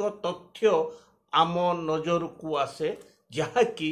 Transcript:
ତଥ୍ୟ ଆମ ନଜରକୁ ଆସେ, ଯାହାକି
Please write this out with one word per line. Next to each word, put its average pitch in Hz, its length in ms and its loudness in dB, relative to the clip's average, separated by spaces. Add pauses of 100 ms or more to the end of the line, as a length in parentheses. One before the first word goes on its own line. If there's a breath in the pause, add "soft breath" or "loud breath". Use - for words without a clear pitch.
(220)
ତଥ୍ୟ 180 500 -2 (640 loud breath)
ଆମ 170 220 4 (240)
ନଜରକୁ 160 760 -2
ଆସେ, 147 320 -2 (420 loud breath)
ଯାହାକି 156 600 0